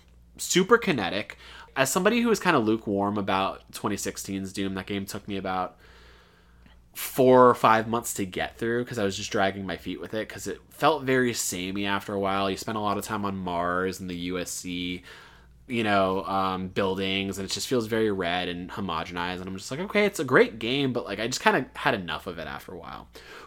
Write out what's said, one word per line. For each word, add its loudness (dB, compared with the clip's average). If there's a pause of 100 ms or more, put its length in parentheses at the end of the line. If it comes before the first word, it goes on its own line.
(380)
super 4
kinetic. -2 (400)
As 4
somebody 4
who 2
was 2
kind 4
of 4
lukewarm 2
about 0
twenty -4
sixteen's -6
Doom, -2
that -6
game -4
took -10
me -6
about -4 (1200)
four 8
or 8
five 4
months -2
to -2
get -6
through 0
'cause -8
I 0
was 0
just -8
dragging 0
my -4
feet -8
with -10
it -4
'cause -12
it -8 (100)
felt 2
very 2
samey -4
after -2
a 0
while. 2
You -2
spent -4
a -2
lot 0
of -4
time -4
on -4
Mars -2
and -8
the -6
U -4
S -6
C, -6 (640)
you -2
know, 2
um, -2
buildings, -2
and -6
it -6
just -4
feels 0
very 2
red 0
and -6
homogenized, -4
and -10
I'm -8
just -10
like, -6
"Okay, 0
it's -2
a 0
great 4
game," 0
but, -2
like, -8
I -4
just -4
kinda 4
had 0
enough -4
of -8
it -8
after -12
a -12
while. -14 (380)